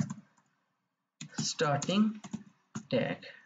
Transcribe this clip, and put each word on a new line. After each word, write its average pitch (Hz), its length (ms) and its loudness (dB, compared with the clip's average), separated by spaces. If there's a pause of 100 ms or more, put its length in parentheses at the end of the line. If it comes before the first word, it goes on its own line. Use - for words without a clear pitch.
(1400)
starting 165 640 2 (880)
tag, - 360 0 (160)